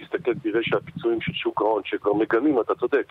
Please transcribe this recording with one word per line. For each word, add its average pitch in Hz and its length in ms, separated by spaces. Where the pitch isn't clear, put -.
תסתכל, - 280
תראה 110 200
שהביצועים 113 580
של - 120
שוק - 300
ההון, 104 220
שכבר - 280
מגנים, 113 480
אתה - 140
צודק, 123 360